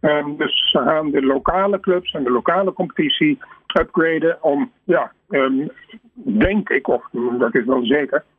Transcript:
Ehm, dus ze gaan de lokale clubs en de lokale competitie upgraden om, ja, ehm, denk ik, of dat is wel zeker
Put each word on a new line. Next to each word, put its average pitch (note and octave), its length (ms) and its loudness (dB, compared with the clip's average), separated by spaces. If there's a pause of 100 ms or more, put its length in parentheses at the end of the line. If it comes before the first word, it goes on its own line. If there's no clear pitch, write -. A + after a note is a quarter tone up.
Ehm, D3 360 0
dus D3 340 -2
ze - 80 2
gaan D3+ 320 0
de C#3+ 120 0
lokale F3+ 580 0
clubs F3+ 320 -2
en D3+ 120 -4
de B2 60 0
lokale F3 420 0
competitie D3+ 680 0 (420)
upgraden E3 640 0
om, C#3+ 300 0 (120)
ja, D#3 280 0 (160)
ehm, C3+ 380 0 (480)
denk G3 540 0
ik, - 200 -2
of - 200 -2 (300)
dat A#2 160 0
is A#2+ 100 2
wel B2+ 200 0
zeker C#3 400 0 (140)